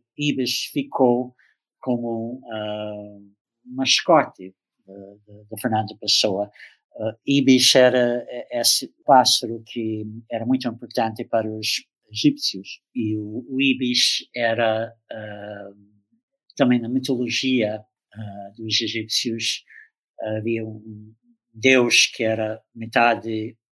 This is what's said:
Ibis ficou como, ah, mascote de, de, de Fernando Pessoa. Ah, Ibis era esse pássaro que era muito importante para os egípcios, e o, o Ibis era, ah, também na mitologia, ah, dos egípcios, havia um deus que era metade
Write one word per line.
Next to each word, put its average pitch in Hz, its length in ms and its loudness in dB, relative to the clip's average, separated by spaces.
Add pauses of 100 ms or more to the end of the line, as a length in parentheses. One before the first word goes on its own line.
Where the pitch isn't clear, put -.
(180)
Ibis 135 560 -2
ficou 123 600 0 (440)
como, 117 640 -4 (100)
ah, 107 640 -8 (460)
mascote 127 920 2 (320)
de, 95 80 -20 (320)
de, 107 240 -20
de 110 120 -10
Fernando 110 380 -2
Pessoa. 101 520 0 (480)
Ah, 110 160 -4 (100)
Ibis 131 500 6
era 123 500 6 (260)
esse 123 420 0 (120)
pássaro 117 600 4
que 110 400 -6 (240)
era 113 160 -4
muito 127 220 0
importante 113 560 -4
para 110 260 0
os 110 360 -6 (260)
egípcios, - 720 -2 (140)
e 107 200 -2
o, 107 340 -8
o 131 120 -2
Ibis 127 720 0
era, 113 580 0 (180)
ah, 104 600 -12 (840)
também 123 240 4
na 117 80 -6
mitologia, 123 960 -2 (280)
ah, 101 440 -12
dos 110 240 -2
egípcios, 113 800 -4 (560)
havia 110 460 -4
um 107 480 -14 (400)
deus 120 540 4
que - 160 -6
era 110 380 -2 (140)
metade 113 800 0 (200)